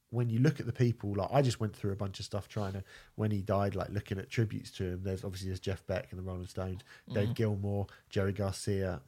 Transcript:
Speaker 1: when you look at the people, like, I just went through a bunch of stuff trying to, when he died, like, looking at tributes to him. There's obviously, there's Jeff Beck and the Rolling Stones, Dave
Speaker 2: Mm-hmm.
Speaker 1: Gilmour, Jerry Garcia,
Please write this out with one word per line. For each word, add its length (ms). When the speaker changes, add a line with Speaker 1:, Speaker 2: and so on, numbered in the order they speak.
Speaker 1:
when 200
you 100
look 200
at 60
the 80
people, 420
like, 160
I 100
just 180
went 160
through 180
a 20
bunch 240
of 60
stuff 240
trying 240
to, 100
when 160
he 100
died, 340
like, 140
looking 300
at 100
tributes 420
to 140
him. 180
There's 200
obviously, 260
there's 120
Jeff 260
Beck 240
and 80
the 40
Rolling 240
Stones, 340
Dave 160
Speaker 2:
Mm-hmm. 40
Speaker 1:
Gilmour, 540
Jerry 240
Garcia, 760